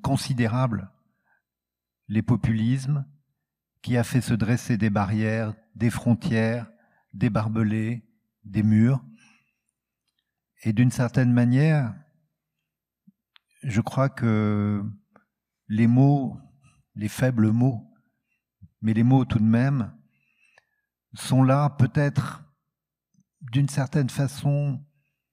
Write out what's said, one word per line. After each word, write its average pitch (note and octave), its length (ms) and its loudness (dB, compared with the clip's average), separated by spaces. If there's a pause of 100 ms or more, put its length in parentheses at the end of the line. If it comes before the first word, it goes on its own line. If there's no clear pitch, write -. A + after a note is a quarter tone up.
considérable B2 880 -2 (1160)
les G#2+ 140 0
populismes, B2+ 840 0 (800)
qui B2 140 -2
a A#2 80 2
fait B2+ 160 0
se A#2 140 -2
dresser A2+ 420 -2
des G#2+ 140 0
barrières, G#2+ 640 -2 (200)
des A#2 160 0
frontières, A2+ 800 -2 (420)
des G#2+ 180 -2
barbelés, A2 800 -2 (360)
des G#2 180 -2
murs. A2 420 4 (1600)
Et A2+ 100 -2
d'une B2 180 2
certaine B2 420 0
manière, B2+ 640 2 (1700)
je A#2 180 -2
crois C3+ 280 -2
que G#2 760 0 (840)
les A2+ 180 2
mots, C3 540 2 (540)
les G#2 140 -6
faibles A2+ 420 0
mots, A#2+ 420 -2 (880)
mais G#2+ 140 0
les A2+ 80 2
mots B2+ 220 4
tout A#2+ 140 -2
de G#2+ 60 2
même, A#2 480 0 (1200)
sont C3 280 0
là C#3 280 2
peut-être - 760 -2 (960)
d'une C3 280 -2
certaine C3+ 420 -2
façon C#3+ 760 -4 (480)